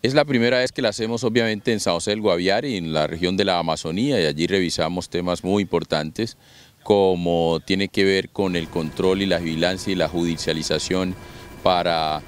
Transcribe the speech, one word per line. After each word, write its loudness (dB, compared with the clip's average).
Es 2
la 6
primera 2
vez 0
que -4
la 4
hacemos, -4
obviamente, 2
en 0
San 0
José -2
del 0
Guaviare 2
y -4
en -4
la 2
región -2
de 2
la 2
Amazonía, 0
y 2
allí 0
revisamos 0
temas -2
muy 0
importantes, -4
como 2
tiene 0
que 0
ver 2
con -2
el -2
control 0
y 0
la 0
vigilancia -2
y 0
la 0
judicialización -2
para 0